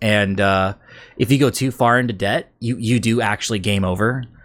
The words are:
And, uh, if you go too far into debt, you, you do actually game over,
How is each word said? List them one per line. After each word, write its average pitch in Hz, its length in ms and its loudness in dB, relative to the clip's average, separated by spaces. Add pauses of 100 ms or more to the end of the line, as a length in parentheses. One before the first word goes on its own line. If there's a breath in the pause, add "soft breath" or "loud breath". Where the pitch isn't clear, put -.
And, 104 400 0
uh, 98 320 2 (440 loud breath)
if 117 140 0
you 139 60 6
go 131 120 4
too 131 220 -2
far 120 280 2
into 120 140 -2
debt, 98 460 -4
you, 117 180 -4
you 113 220 0
do 113 220 0
actually 104 380 -4
game 98 260 0
over, 110 400 -2 (200 loud breath)